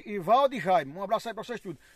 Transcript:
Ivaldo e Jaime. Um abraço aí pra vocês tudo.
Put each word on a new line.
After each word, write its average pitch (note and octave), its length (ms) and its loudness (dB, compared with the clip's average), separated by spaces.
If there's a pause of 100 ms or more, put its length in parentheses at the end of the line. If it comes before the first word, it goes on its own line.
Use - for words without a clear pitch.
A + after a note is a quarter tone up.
Ivaldo A3+ 500 2
e B3 60 -6
Jaime. D3+ 360 2
Um G3 60 -8
abraço G3+ 240 -2
aí A3+ 80 -8
pra G#3 80 -10
vocês A3+ 160 -8
tudo. F3+ 200 -12 (180)